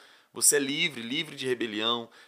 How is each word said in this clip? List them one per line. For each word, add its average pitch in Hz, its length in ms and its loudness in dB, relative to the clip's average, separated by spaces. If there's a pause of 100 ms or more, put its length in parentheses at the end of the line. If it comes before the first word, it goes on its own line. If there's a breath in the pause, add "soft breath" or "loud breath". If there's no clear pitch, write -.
(340 soft breath)
você 147 240 4
é - 20 4
livre, 143 420 0
livre 147 360 -4
de 131 100 -6
rebelião, 117 600 0 (180 soft breath)